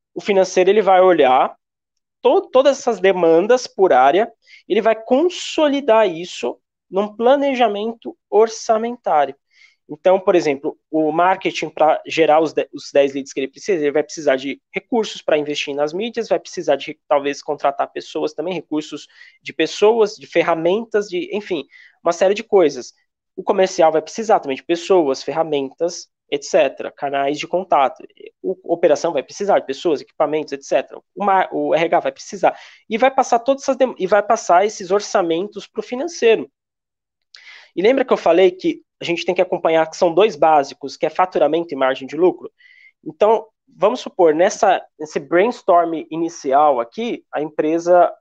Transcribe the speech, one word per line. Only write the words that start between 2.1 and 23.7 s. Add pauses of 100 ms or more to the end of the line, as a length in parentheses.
to-,
todas
essas
demandas
por
área, (360)
ele
vai
consolidar
isso (300)
num
planejamento (140)
orçamentário. (540)
Então,
por
exemplo, (140)
o
marketing,
pra
gerar
os
de-,
os
dez
leads
que
ele
precisa,
ele
vai
precisar
de (140)
recursos
pra
investir
nas
mídias,
vai
precisar
de,
talvez,
contratar
pessoas
também,
recursos (340)
de
pessoas,
de
ferramentas,
de,
enfim, (380)
uma
série
de
coisas. (400)
O
comercial